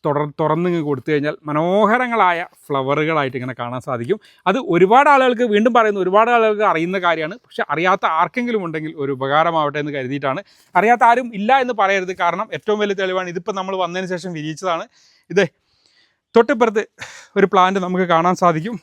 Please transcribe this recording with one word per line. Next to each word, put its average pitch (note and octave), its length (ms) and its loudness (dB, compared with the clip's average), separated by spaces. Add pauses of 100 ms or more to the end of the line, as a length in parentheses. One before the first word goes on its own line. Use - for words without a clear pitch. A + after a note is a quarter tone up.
തുടർ-, D3 340 -2
തുറന്നിങ്ങ് E3+ 480 0
കൊടുത്തു C#3 240 -4
കഴിഞ്ഞാൽ D3+ 240 -2 (120)
മനോഹരങ്ങളായ G3 920 0 (240)
ഫ്ലവറുകളായിട്ട് C#3+ 760 -2
ഇങ്ങനെ B2 200 -8
കാണാൻ B2 260 -8
സാധിക്കും. C3 320 -4 (320)
അത് G3+ 80 0 (160)
ഒരുപാട് A3+ 380 6
ആളുകൾക്ക്, B3+ 420 4
വീണ്ടും A3+ 240 2
പറയുന്നു, G#3 260 2
ഒരുപാട് G#3 320 4
ആളുകൾക്ക് G#3+ 360 2
അറിയുന്ന E3+ 340 -2
കാര്യമാണ്. D#3+ 300 -2 (100)
പക്ഷെ - 180 -8 (100)
അറിയാത്ത F#3 320 0 (140)
ആർക്കെങ്കിലും A3 480 -2
ഉണ്ടെങ്കിൽ D#3 240 -8 (120)
ഒരു C#3 140 -4
ഉപകാരമാവട്ടെ D3 680 0
എന്ന് D3 140 -6
കരുതിയിട്ടാണ്. C#3 440 -4 (380)
അറിയാത്ത A3+ 300 2
ആരും A#3+ 180 2 (120)
ഇല്ല B3+ 260 2
എന്ന് B3 160 -6
പറയരുത്, F#3+ 320 0 (100)
കാരണം F3 240 -2 (100)
ഏറ്റവും G#3 260 -2
വലിയ G3+ 180 -2
തെളിവാണ് F#3 320 -4
ഇതിപ്പോൾ F#3 260 -8
നമ്മൾ F#3+ 240 -6
വന്നതിന് F3 300 -6
ശേഷം F3 260 -8
വിരിയിച്ചതാണ്. E3 440 -6 (500)
ഇതേ F#3 120 2 (920)
തൊട്ടിപ്പുറത്ത് A3+ 460 2 (560)
ഒരു F#3+ 140 4
പ്ലാന്റ് F#3+ 320 2
നമുക്ക് F3+ 280 -2
കാണാൻ E3 300 2
സാധിക്കും. F3 400 0